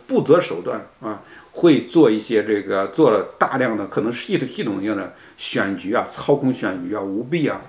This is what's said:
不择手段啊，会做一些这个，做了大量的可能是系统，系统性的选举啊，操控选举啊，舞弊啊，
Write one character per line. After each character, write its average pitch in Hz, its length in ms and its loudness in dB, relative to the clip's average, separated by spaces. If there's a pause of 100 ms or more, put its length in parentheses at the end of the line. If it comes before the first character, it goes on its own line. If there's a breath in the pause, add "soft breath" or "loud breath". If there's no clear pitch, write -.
不 247 140 2
择 170 180 6
手 90 220 -4
段 113 260 -8 (140)
啊， 107 200 -8 (300 loud breath)
会 147 300 4
做 139 300 4
一 107 80 0
些 107 240 0
这 104 180 0
个， 98 260 -2
做 135 240 4
了 95 260 0
大 - 200 0
量 123 180 0
的 101 120 -6
可 - 140 -2
能 117 100 -2
是 - 140 -8
系 185 120 0
统， 131 100 -2
系 196 160 -8
统 98 180 -4
性 104 140 -2
的 92 180 -8 (240 loud breath)
选 98 380 -2
举 95 180 -6
啊， 107 180 0
操 - 240 0
控 127 180 0
选 92 340 -6
举 98 60 -6
啊， 104 80 -4
舞 98 220 -4
弊 147 240 -2
啊， 98 220 -4